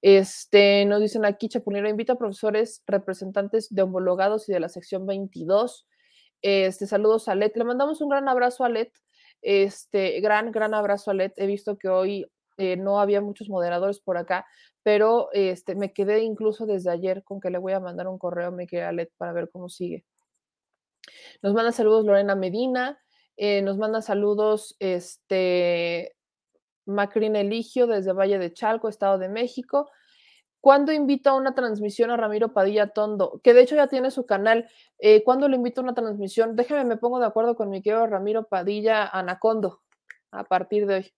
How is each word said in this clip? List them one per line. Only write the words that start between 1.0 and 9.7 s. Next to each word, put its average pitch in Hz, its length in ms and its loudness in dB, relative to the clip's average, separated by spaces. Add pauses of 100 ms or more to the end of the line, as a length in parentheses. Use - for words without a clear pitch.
dicen 214 240 -2
aquí, 202 240 -2
"Chapulero, 208 400 -4
invita 233 260 -2
a 247 40 -8
profesores, 214 680 -4
representantes 196 880 -4
de 190 80 2
homologados 185 680 0
y 202 40 -2
de 175 80 0
la 160 80 -6
sección 185 380 -10
veintidós". 196 800 -4 (560)
Este, 196 440 0
saludos 214 420 0
a 196 60 0
Let. 214 220 0
Le 233 80 -2
mandamos 277 380 -2
un 294 80 -4
gran 277 180 0
abrazo 247 360 0
a 240 60 0
Let. 233 220 -4 (500)
Este, 196 800 0